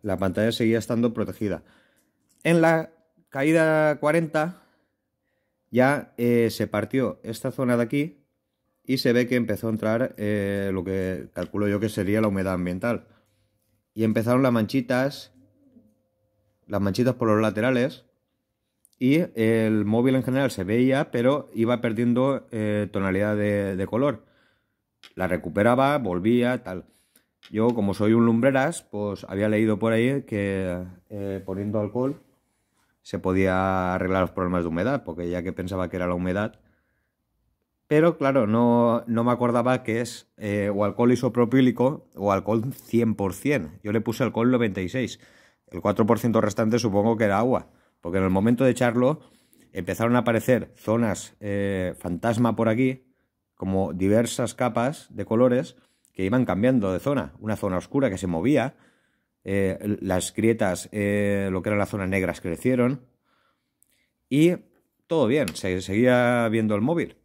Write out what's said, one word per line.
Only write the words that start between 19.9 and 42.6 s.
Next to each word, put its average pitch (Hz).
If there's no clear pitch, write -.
en 131
general 131
se 98
veía, 127
pero 127
iba 113
perdiendo, 120
eh, 104
tonalidad 98
de, 104
de 95
color. 120
La 92
recuperaba, 113
volvía, 120
tal. 92
Yo, 113
como 101
soy 107
un 117
lumbreras, 135
pues 104
había 101
leído 107
por 113
ahí 123
que, 95
eh, 98
poniendo 101
alcohol 123
se -
podía 92
arreglar 92
los 87
problemas 90
de 85
humedad, 101
porque 87
ya 87
que 90
pensaba 92
que 92
era 90
la 90
humedad. 90
Pero 165
claro, 135
no, 117
no 117
me 123
acordaba 120
que 113
es, -
eh, 104
o 101
alcohol 120
isopropílico 123
o 98
alcohol 110